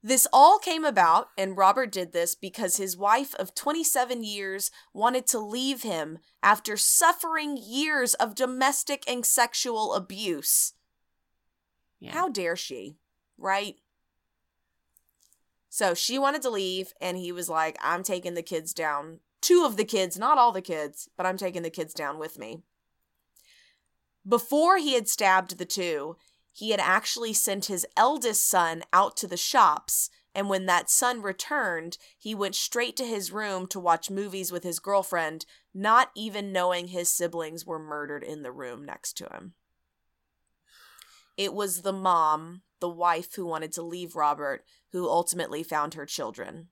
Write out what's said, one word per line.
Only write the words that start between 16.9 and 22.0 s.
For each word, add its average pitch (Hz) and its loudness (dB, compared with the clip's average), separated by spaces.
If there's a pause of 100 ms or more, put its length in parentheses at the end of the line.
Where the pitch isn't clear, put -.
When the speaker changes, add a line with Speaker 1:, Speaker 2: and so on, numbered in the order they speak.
Speaker 1:
and 180 -4
he 180 -8
was 175 -6
like, 160 0
"I'm 175 -2
taking 180 -4
the 170 -6
kids 165 -6
down. 156 -4 (200)
Two 349 6
of 220 0
the 220 0
kids, 185 -2
not 269 4
all 240 8
the 190 -6
kids, 156 -8
but 180 -4
I'm 185 0
taking 185 -6
the 165 -6
kids 160 -8
down 147 -6